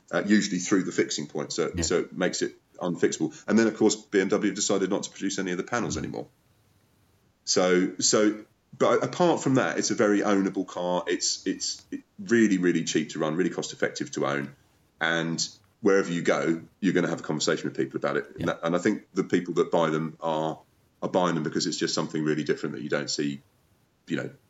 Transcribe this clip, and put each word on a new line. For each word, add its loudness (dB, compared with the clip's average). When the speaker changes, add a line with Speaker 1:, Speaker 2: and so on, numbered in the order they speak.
Speaker 1:
uh, 0
usually 4
through 0
the -6
fixing -2
point. -6
So, -2
Speaker 2:
Yeah. -2
Speaker 1:
so 0
it -6
makes -2
it -2
unfixable. -2
And 6
then, 6
of 0
course, 4
B 0
M 0
W 2
decided 0
not -2
to -10
produce -6
any -4
of -2
the -6
panels -4
anymore. -8
So, 4
so, 4
but 4
apart 2
from 2
that, 2
it's -2
a 0
very 4
ownable 2
car. -2
It's, -2
it's -6
really, 4
really 2
cheap -2
to -8
run, 0
really 0
cost -6
effective -6
to -2
own. -4
And 0
wherever 4
you 0
go, 0
you're 2
gonna 2
have -4
a -12
conversation -2
with -6
people -4
about -2
it. -2
Speaker 2:
Yeah. -16
Speaker 1:
And -4
that, -4
and 0
I 0
think 0
the 0
people -2
that 2
buy 2
them -4
are, -2
are -4
buying 2
them -2
because -2
it's -4
just -2
something -2
really 0
different -4
that -10
you -8
don't -2
see, -4
you -2
know, -6